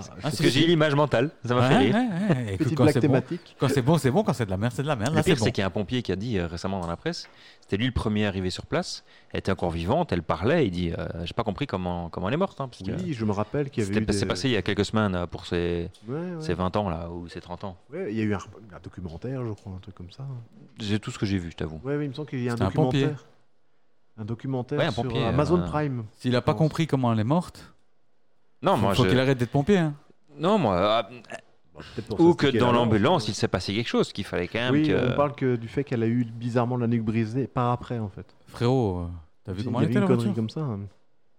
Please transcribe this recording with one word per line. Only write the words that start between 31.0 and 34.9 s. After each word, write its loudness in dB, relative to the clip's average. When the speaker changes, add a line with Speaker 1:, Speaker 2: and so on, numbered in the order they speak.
Speaker 3:
Bon, -20
peut-être -8
pour -2
Speaker 2:
ou 8
que -6
Speaker 3:
s'expliquer 4
Speaker 2:
dans 4
Speaker 3:
l'avance, 4
Speaker 2:
l'ambulance, 4
Speaker 3:
mais -2
Speaker 2:
il -4
s'est -2
passé -2
quelque -2
chose, 0
qu'il -8
fallait -2
quand -4
même 0
Speaker 3:
Oui, 4
Speaker 2:
que 2